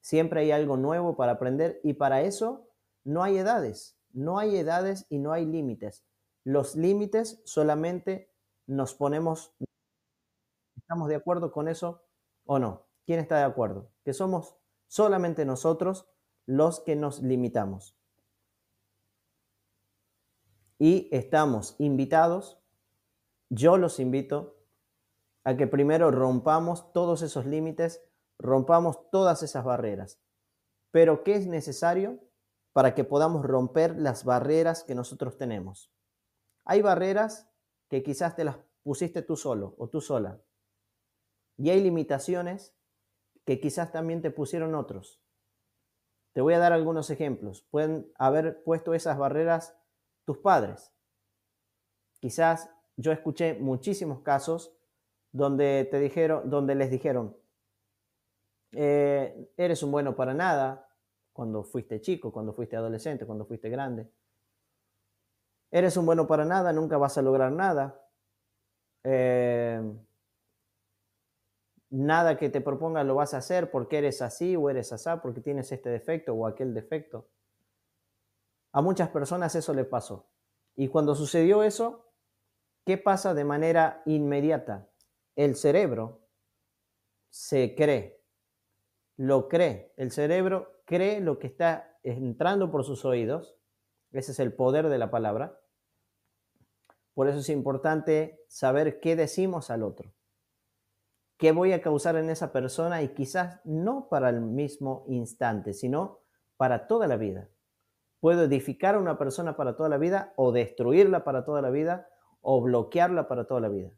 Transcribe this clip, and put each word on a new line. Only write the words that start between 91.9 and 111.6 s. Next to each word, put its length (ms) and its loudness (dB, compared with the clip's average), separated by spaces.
entrando 680 0
por 140 -2
sus 220 -8
oídos. 500 -2
Ese 220 -8
es 80 -6
el 120 0
poder 360 2
de 100 2
la 120 -2
palabra. 480 -2
Por 140 2
eso 100 -2
es 100 -6
importante 1000 -2
saber 520 0
qué 160 0
decimos 540 -2
al 120 -4
otro. 300 -8
¿Qué 140 6
voy 200 4
a 80 0
causar 360 0
en 120 0
esa 240 -4
persona? 500 -2
Y 120 -2
quizás 500 -4
no 460 -4
para 180 2
el 140 0
mismo 640 -6
instante, 640 -4
sino 480 -4
para 280 0
toda 200 2
la 100 0
vida. 320 -6
Puedo 240 6
edificar 520 0
a 20 2
una 200 -2
persona 380 -4
para 200 -2
toda 120 0
la 100 2
vida 380 -2
o 160 4
destruirla 720 4
para 200 -2
toda 180 -2